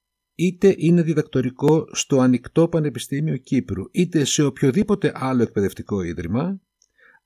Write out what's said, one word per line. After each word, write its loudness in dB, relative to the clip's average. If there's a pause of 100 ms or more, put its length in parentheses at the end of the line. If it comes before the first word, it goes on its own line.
(360)
είτε 2
είναι 4
διδακτορικό 0
στο 0
Ανοιχτό 2
Πανεπιστήμιο -4
Κύπρου, -4
είτε 0
σε 0
οποιοδήποτε 0
άλλο -2
εκπαιδευτικό -2
ίδρυμα, -4 (680)